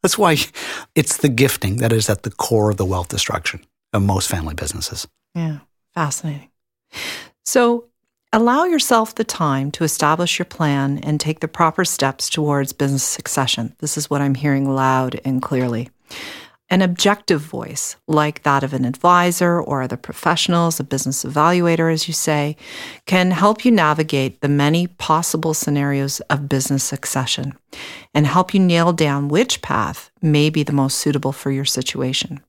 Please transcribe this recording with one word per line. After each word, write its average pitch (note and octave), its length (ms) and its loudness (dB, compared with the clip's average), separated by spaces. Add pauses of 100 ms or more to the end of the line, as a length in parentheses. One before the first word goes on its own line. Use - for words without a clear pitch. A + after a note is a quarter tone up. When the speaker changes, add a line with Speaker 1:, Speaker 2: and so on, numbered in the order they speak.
Speaker 1:
That's G3+ 160 2
why F3 180 4 (580)
it's - 240 0
the D3 100 2
gifting A#2 480 0
that A#2 160 0
is A2 180 0
at - 140 -2
the G2 60 -4
core G#2+ 400 2
of G2 60 -2
the F#2+ 80 -2
wealth F2+ 240 -2
destruction - 560 -6 (280)
of G2+ 100 2
most G2 260 2
family D#2 260 -4
businesses. - 520 -8 (280)
Speaker 2:
Yeah, D#3+ 240 -4 (360)
fascinating. D3 560 -6 (920)
So A#3+ 400 0 (480)
allow A#3+ 320 2
yourself A#3+ 500 0
the A3+ 100 -4
time C#3+ 460 -2
to - 140 -4
establish D#3+ 540 0
your F3+ 80 -4
plan C#3 520 0
and D3+ 220 -2
take D#3 200 -4
the D#3+ 80 -4
proper E3+ 360 2
steps - 440 -2
towards C#3+ 440 0
business C#3 320 0
succession. - 760 -4
This - 180 -6
is D3+ 140 -6
what C#3+ 100 0
I'm C#3 140 2
hearing C#3 400 0
loud C3 500 2
and C3 160 0
clearly. B2 500 -2 (800)
An F#3 100 4
objective F#3 600 2
voice, - 540 -10 (120)
like D3+ 360 0
that C#3 200 4
of C#3 80 -4
an B2+ 140 0
advisor F3 760 4
or C3+ 220 -4
other B2+ 160 -6
professionals, E3+ 840 0
a C#3+ 40 -4
business C3+ 380 -4
evaluator, E3 680 2
as D#3+ 160 -2
you D#3+ 60 -6
say, D3+ 420 -2 (480)
can F#3 260 2
help G#3 320 2
you B3 80 4
navigate D3+ 680 2
the C#3+ 80 0
many D3 380 4
possible D#3+ 680 0
scenarios C#3 680 0 (100)
of C#3+ 180 -2
business C3+ 340 0
succession - 760 -6 (560)
and D3 120 4
help F#3 280 2
you G3 60 6
nail E3+ 300 4
down C#3+ 380 0
which G3 320 0
path - 500 -4 (120)
may D3+ 260 4
be D#3 140 0
the C#3+ 100 -2
most C3+ 240 2
suitable C#3+ 340 0
for C#3 200 -6
your C3+ 160 -2
situation. C3 840 -4